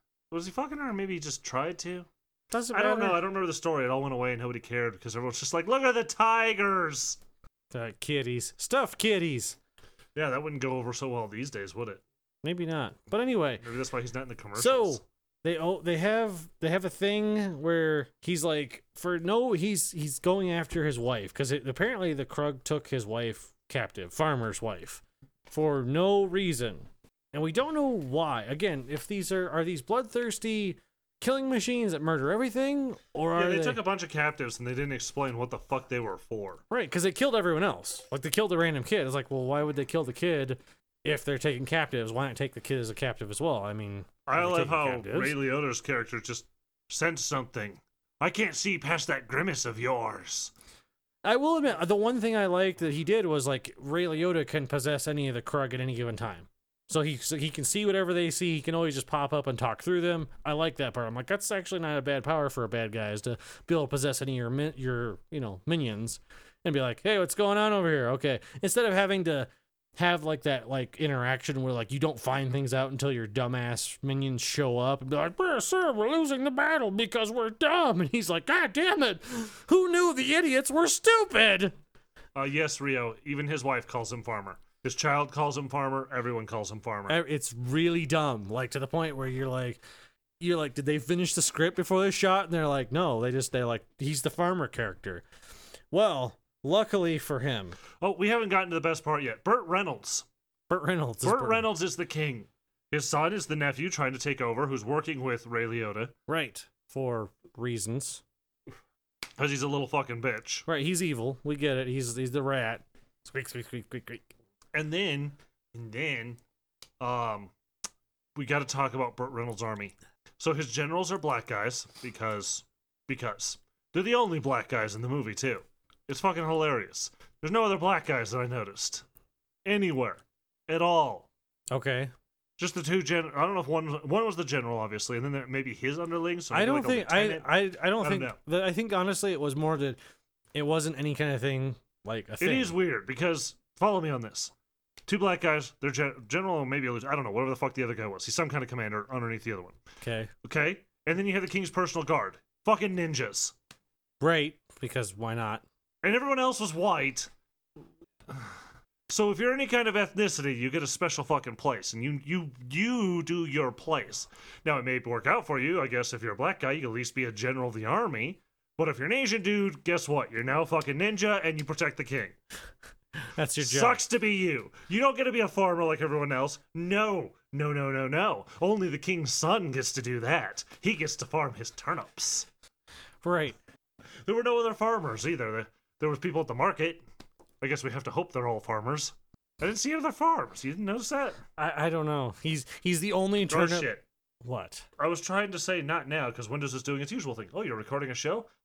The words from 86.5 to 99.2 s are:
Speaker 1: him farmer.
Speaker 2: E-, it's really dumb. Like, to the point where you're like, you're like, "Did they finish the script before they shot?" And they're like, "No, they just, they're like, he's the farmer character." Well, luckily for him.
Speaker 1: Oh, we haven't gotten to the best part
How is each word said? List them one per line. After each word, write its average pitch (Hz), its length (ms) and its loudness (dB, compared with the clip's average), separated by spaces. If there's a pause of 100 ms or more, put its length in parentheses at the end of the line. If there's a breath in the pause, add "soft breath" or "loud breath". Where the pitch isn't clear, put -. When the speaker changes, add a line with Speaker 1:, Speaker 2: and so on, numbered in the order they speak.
Speaker 1:
him 110 80 -10
farmer. 104 320 -4
Speaker 2:
E-, 160 200 2
it's 139 220 -2
really 156 540 2
dumb. 131 420 0
Like, 123 220 -4
to 143 80 -2
the 131 80 -2
point 160 280 -2
where 131 120 -4
you're 131 220 -2
like, 127 300 -4 (600 loud breath)
you're 175 180 2
like, 147 160 0
"Did 143 140 -2
they 151 120 4
finish 170 360 2
the 165 80 2
script 170 340 4
before 185 240 4
they 196 100 4
shot?" 190 340 4
And 160 80 -4
they're 160 140 4
like, 135 260 0
"No, 143 280 2
they 123 80 2
just, 127 220 0
they're 123 160 0
like, 117 180 -2 (140)
he's 139 240 0
the 151 80 0
farmer 175 360 2
character." 95 540 -6 (680 loud breath)
Well, 156 460 2 (260)
luckily 175 560 2
for 131 220 -4
him. 104 320 -2 (280 loud breath)
Speaker 1:
Oh, 190 160 2
we 202 120 2
haven't 226 200 2
gotten 190 200 2
to 165 60 -2
the 160 60 0
best 160 220 0
part 151 180 2